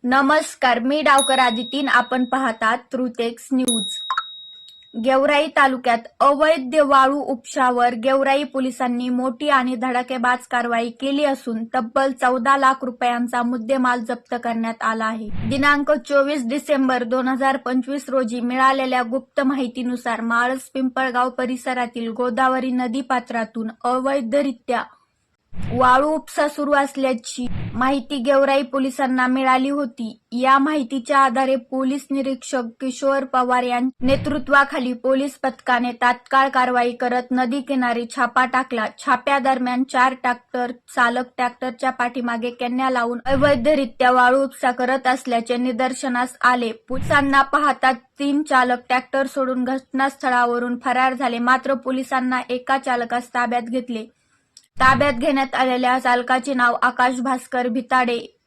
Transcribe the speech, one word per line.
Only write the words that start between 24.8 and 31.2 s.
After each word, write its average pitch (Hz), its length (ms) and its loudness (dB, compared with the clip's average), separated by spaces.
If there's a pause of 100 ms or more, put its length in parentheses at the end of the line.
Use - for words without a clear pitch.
वाळू 254 340 4
उपसा 302 400 -2
सुरू 294 260 -2
असल्याची 262 760 -2 (260)
माहिती 269 440 -2
गेवराई 269 440 2
पोलिसांना 262 680 -2
मिळाली 262 420 2
होती. 262 520 -6 (100)
या 254 260 4
माहितीच्या 277 640 0
आधारे 262 360 2